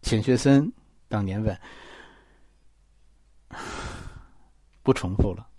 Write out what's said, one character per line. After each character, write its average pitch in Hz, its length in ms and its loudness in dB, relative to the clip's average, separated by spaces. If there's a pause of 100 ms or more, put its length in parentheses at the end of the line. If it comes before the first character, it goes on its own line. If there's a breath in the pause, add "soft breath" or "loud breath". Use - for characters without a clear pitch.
钱 110 200 0
学 127 160 2
森 143 340 6 (360)
当 104 180 -2
年 95 180 -4
问， 98 160 -2 (3250 loud breath)
不 135 100 4
重 95 220 -2
复 101 180 2
了 92 140 -14 (120)